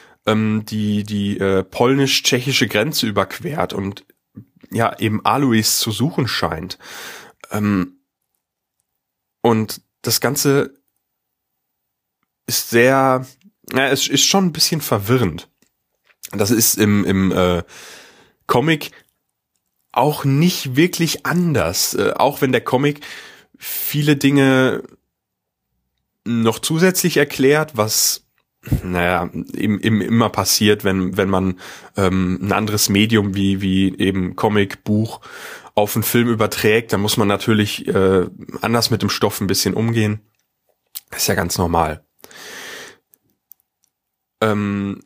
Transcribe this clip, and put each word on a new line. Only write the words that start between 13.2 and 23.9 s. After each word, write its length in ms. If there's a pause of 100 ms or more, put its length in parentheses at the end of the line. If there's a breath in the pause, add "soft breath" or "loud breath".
ja, 160
es 200
ist 160
schon 220
ein 60
bisschen 280
verwirrend. 680 (840)
Das 180
ist 280
im, 260
im, 280
äh, 300 (840 loud breath)
Comic 440 (1000 loud breath)
auch 320
nicht 520
wirklich 500
anders, 680
äh, 220
auch 240
wenn 120
der 80
Comic 400 (580 loud breath)
viele 580